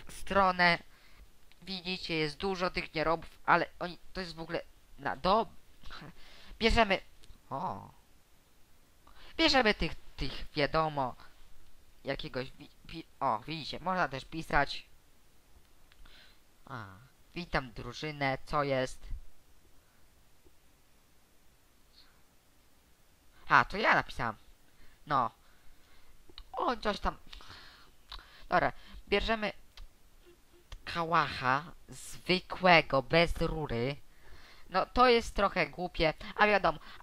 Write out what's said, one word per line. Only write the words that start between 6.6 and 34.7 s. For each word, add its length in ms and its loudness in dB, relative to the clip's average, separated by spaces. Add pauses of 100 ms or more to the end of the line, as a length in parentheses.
bierzemy, 400 6 (500)
o. 400 -6 (1500)
Bierzemy 380 6
tych, 180 0 (240)
tych, 380 -4
wiadomo, 600 2 (880)
jakiegoś 460 -6
wi-, 200 -18 (140)
wi-, 220 -14 (140)
o, 180 0
widzicie, 420 -8
można 280 0
też 160 -8
pisać. 640 -2 (1800)
A, 220 -12 (480)
witam 380 -4
drużynę, 760 -4
co 160 0
jest? 440 -2 (4000)
A, 160 8
to 120 -6
ja 180 4
napisałem. 420 0 (720)
No. 240 2 (1200)
O, 240 0
coś 240 -2
tam. 160 -2 (1300)
Dobra, 240 2 (360)
bierzemy 440 0 (1300)
kałacha 800 2 (240)
zwykłego, 1120 4
bez 380 4
rury. 560 -2 (760)